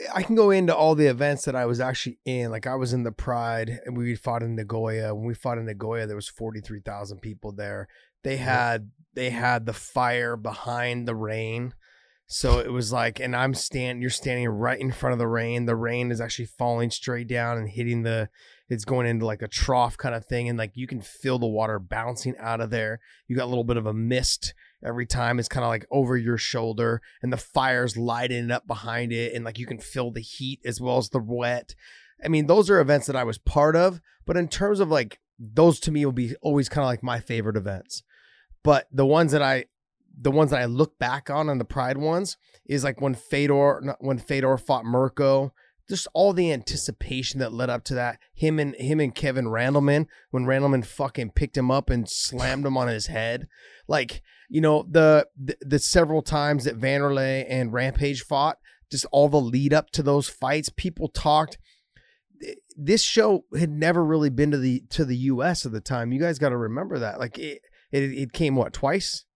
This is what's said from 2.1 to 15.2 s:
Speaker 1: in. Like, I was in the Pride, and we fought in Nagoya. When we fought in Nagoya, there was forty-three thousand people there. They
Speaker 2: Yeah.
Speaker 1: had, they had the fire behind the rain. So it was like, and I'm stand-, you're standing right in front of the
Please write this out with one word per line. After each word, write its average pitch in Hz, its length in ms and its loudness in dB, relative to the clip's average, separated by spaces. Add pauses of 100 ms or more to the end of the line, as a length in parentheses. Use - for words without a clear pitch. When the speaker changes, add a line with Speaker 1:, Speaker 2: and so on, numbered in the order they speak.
Speaker 1:
in. 123 260 -4
Like, 110 160 -6
I 131 100 -4
was 127 180 -2
in 127 80 0
the 117 100 -4
Pride, 117 720 -4
and 123 100 -8
we 120 200 -2
fought 117 280 -4
in 117 140 -4
Nagoya. 110 580 -4
When 110 120 -6
we 117 80 -4
fought 117 240 -6
in 113 80 -6
Nagoya, 110 400 -6
there 104 100 -8
was 101 120 -12
forty-three 107 520 -12
thousand 101 400 -12
people 104 320 -12
there. 101 360 -10 (360)
They 135 120 -4
Speaker 2:
Yeah. 131 80 -6
Speaker 1:
had, 120 460 0 (220)
they 127 180 -4
had 120 360 -2
the 113 80 -4
fire 120 600 -2
behind 120 720 -6
the 117 100 -4
rain. 110 580 -6 (520)
So 120 340 2
it 123 120 -4
was 120 200 -2
like, 117 260 0
and 127 160 -4
I'm 131 200 2
stand-, 123 460 -6
you're 127 80 -2
standing 123 400 -2
right 117 320 -2
in 131 120 -2
front 127 220 -2
of 120 40 -2
the 117 80 0